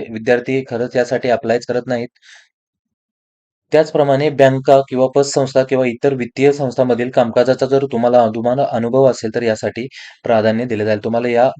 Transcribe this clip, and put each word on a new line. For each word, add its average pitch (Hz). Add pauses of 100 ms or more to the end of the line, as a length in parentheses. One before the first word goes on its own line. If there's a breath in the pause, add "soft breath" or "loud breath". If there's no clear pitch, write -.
(120)
विद्यार्थी 120
खरंच 120
यासाठी 123
अप्लायच 117
करत 123
नाहीत. 123 (1600 soft breath)
त्याचप्रमाणे 147
बँका 135
किंवा 127
पतसंस्था 135
किंवा 131
इतर 123
वित्तीय 131
संस्थांमधील 127
कामकाजाचा 123
जर 135
तुम्हाला, 120
तुम्हाला 120
अनुभव 123
असेल 113
तर 120
यासाठी 110 (360 loud breath)
प्राधान्य 110
दिलं 107
जाईल. 107
तुम्हाला 117
या 120